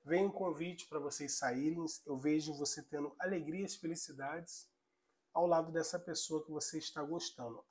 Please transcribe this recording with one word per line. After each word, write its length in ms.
Vem 220
um 40
convite 600
para 100
vocês 380
saírem, 480
eu 120
vejo 360
você 300
tendo 340
alegrias, 580
felicidades 920
ao 140
lado 240
dessa 260
pessoa 460
que 80
você 260
está 240
gostando. 680